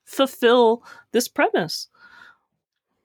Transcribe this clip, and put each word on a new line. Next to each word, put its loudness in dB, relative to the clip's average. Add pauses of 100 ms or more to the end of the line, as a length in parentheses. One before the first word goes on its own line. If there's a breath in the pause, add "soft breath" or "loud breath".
fulfill 0 (280 loud breath)
this -2
premise. -4 (1160 soft breath)